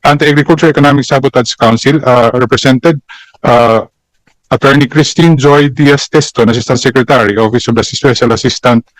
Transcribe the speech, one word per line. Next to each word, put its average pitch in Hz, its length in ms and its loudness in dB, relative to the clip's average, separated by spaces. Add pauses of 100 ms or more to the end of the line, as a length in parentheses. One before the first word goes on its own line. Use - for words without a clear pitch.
Anti-Agriculture 147 640 0
Economic 143 360 0
Sabotage 135 480 -2
Council, 127 500 0
uh, 123 300 2
represented, 131 680 0 (440)
uh, 120 420 0 (640)
Attorney 139 380 0
Christine 160 500 0
Joy 143 320 2
Diaz 143 400 0
Teston, 123 400 0
Assistant 120 300 -2
Secretary, 120 580 0
Office 113 300 -2
of 117 80 -2
the 113 80 -2
Special 120 480 -2
Assistant, 120 580 -2 (100)